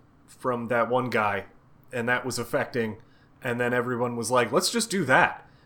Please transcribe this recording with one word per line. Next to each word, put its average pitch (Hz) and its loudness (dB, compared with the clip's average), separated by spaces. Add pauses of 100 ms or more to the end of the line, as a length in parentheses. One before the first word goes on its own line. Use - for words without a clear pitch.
(260)
from 120 -4
that 117 2
one 127 0
guy, 104 0 (480)
and 120 -2
that 123 2
was 120 -4
affecting, 117 -4 (460)
and 123 -2
then 120 0
everyone 123 -2
was 117 -4
like, 120 2
"Let's 160 2
just 226 -2
do 185 0
that." 135 4 (200)